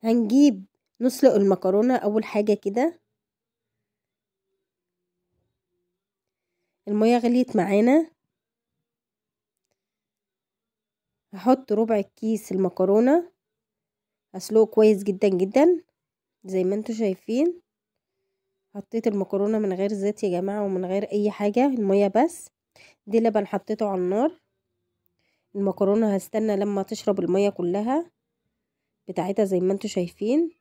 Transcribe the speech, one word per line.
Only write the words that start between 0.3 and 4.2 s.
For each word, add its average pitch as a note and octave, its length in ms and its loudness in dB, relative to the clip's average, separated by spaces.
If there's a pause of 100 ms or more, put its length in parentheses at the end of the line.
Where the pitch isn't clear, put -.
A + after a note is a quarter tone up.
نسلق B3+ 320 4
المكرونة G3+ 640 2
أول G#3+ 260 -2
حاجة G#3+ 300 -2
كده. A#3 460 -4 (4000)